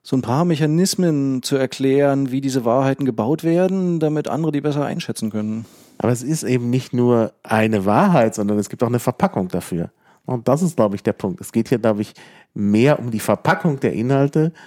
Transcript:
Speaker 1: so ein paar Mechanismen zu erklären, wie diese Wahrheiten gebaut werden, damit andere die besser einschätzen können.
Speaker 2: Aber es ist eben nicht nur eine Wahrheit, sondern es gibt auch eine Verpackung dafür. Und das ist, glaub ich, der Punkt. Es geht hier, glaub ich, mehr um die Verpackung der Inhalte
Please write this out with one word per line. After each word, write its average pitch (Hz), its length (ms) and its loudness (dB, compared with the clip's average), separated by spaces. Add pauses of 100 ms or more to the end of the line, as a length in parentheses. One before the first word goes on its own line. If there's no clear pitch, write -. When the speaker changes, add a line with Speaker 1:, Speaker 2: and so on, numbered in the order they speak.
Speaker 1:
so - 140 -4
ein 127 60 0
paar 123 220 0
Mechanismen 156 1000 0
zu - 140 -2
erklären, 135 720 2
wie 131 120 -4
diese 131 240 -2
Wahrheiten 135 400 2
gebaut 123 380 -2
werden, 180 560 0
damit 151 280 -2
andere 156 240 -2
die 143 80 -2
besser 147 240 -2
einschätzen 113 460 -6
können. 107 340 -6 (340)
Speaker 2:
Aber 120 140 0
es 120 100 -4
ist 151 200 -4
eben 120 260 -2
nicht 127 240 -2
nur 120 400 2 (100)
eine 110 440 0
Wahrheit, 127 480 4
sondern 104 240 0
es 101 100 -2
gibt - 140 -10
auch 117 60 2
eine 120 100 0
Verpackung 117 500 -2
dafür. 87 420 -6 (360)
Und 123 220 -4
das 143 140 2
ist, 180 140 -2
glaub 107 180 2
ich, 98 80 -8
der 104 100 0
Punkt. 92 280 -6
Es - 120 -16
geht 113 160 0
hier, 120 100 2
glaub 107 220 0
ich, - 140 -8 (400)
mehr 110 440 4
um 120 120 -8
die 110 100 -4
Verpackung 147 600 0
der 104 120 0
Inhalte 139 600 0 (140)